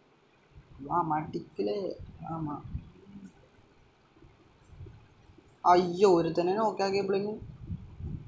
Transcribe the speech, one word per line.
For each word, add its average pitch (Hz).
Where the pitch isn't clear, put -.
ആ, 170
മട്ടിക്കിലെ, 160
ആ, 165
മ-, 147
അയ്യോ, 180
ഒരുത്തനെ 175
നോക്കാക്കിയപ്പോഴേക്കും 202